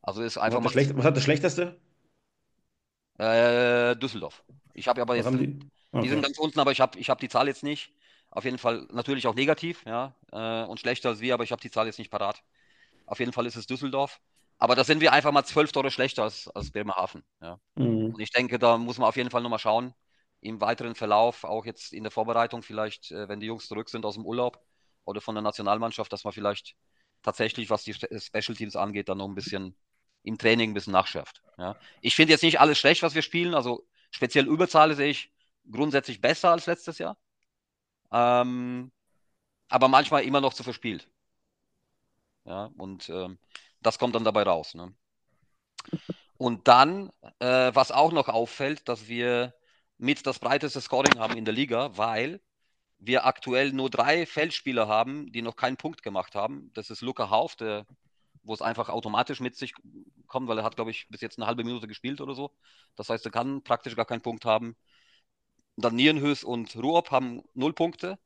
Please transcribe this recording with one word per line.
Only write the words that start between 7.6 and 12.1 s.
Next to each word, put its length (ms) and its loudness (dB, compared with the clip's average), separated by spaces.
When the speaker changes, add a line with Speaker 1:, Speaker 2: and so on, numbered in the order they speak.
Speaker 1:
nicht. 300 -8
Auf 140 -8
jeden 140 -4
Fall 340 -2
natürlich 360 -2
auch 80 0
negativ, 500 0
ja, 280 -6
äh, 340 -6
und 140 -12
schlechter 300 -2
als 120 -4
wir, 120 0
aber 120 0
ich 80 -4
hab 80 -8
die 100 -14
Zahl 140 0
jetzt 140 -10
nicht 120 -12